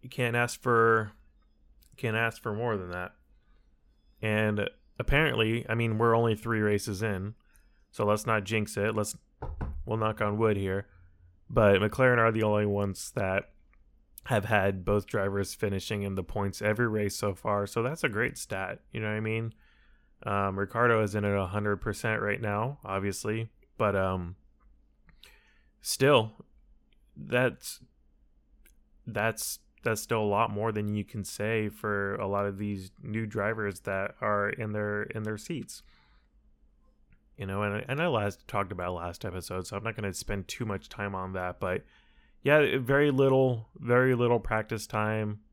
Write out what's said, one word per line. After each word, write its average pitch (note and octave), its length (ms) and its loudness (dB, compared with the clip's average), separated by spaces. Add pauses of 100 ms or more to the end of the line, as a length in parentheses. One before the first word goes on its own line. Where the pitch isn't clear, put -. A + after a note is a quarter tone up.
You B2+ 80 -16
can't A#2+ 260 -2
ask A#2+ 260 0
for, A2+ 520 4 (760)
you - 60 -20
can't A2+ 200 -2
ask A2+ 240 -2
for A2 120 -6
more A2+ 220 -2
than F2+ 160 -6
that. F2+ 220 -8 (1080)
And G#2+ 480 0 (300)
apparently, A#2 720 2
I A2+ 60 0
mean, A2+ 220 0
we're A#2 180 6
only A#2 200 4
three A2+ 240 -2
races G#2 420 0
in, G#2 340 -4 (560)
so A2 140 -2
let's G#2 200 2
not A2 180 2
jinx G#2 320 -2
it. G#2+ 200 0
Let's, G#2+ 200 -2 (680)
we'll A2 120 -2
knock A2 240 0
on G#2 160 0
wood G#2+ 200 4
here. G2 300 -2 (600)
But G2+ 300 8
McLaren B2 380 4
are A2+ 140 6
the A2 120 2
only G#2 220 2
ones G2+ 500 -2
that F#2+ 360 -2 (760)
have G#2 200 2
had G2 380 2
both G2+ 240 2
drivers G2 460 -2
finishing G2+ 500 -4
in G2 120 -4
the F#2 80 -4
points G2+ 380 -4
every G#2+ 260 2
race G#2+ 280 0
so G#2 180 -2
far, G2+ 320 -2
so A#2 160 -4
that's C3+ 220 -4
a D3 60 0
great A2 280 -2
stat, F#2+ 420 -8 (120)
you A2+ 80 -8
know G#2+ 80 -4
what G#2+ 80 -2
I G#2+ 60 -4
mean? A2+ 320 -4 (680)
Um, G2 360 0
Ricciardo A2+ 440 2
isn't G2+ 200 -2
at G2+ 140 2
a F#2+ 80 0
hundred G#2 320 -2
percent A2 440 -4
right G#2 200 -2
now, A2 420 -4
obviously, G2+ 680 -4 (280)
but, G#2 180 2
um, F#2+ 400 -2 (1500)
still, C3 520 2 (840)
that's, - 640 -2 (1300)
that's, A2 540 -4 (240)
that's A2 180 0
still A2+ 180 -2
a G#2+ 60 0
lot G#2 260 2
more G#2+ 220 -2
than G#2 200 -2
you G#2 120 -2
can G#2 180 -10
say G#2+ 460 -2
for G2+ 460 -4
a G2+ 120 -4
lot G2+ 180 0
of G2+ 120 -4
these G2 340 -6 (100)
new A2 240 -4
drivers G#2+ 560 -4
that G2 380 -4
are G#2 300 0
in G#2+ 240 -6
their, G#2 300 -2
in A2 200 -8
their G#2+ 140 -6
seats. - 460 -10 (1500)
You G2+ 80 -8
know, G2 160 -4
and, G#2 260 -2
and C3+ 140 -4
I F3 60 0
last G#2 420 -2
talked G2 240 -4
about F2+ 220 -4
last E2+ 280 -8
episode, F#2 440 -6
so G2 100 -8
I'm G2+ 80 -8
not A2+ 100 -6
gonna G#2 180 -4
spend G2+ 360 -6
too - 160 -6
much G2+ 240 -6
time G2+ 260 -4
on F#2 180 -6
that, F2+ 280 -6
but F#2 220 -2 (600)
yeah, C#3+ 340 4
very C#3 340 4
little, C3 560 4 (120)
very B2 360 4
little A#2+ 240 4
practice A2 480 -2
time G#2+ 540 -2 (120)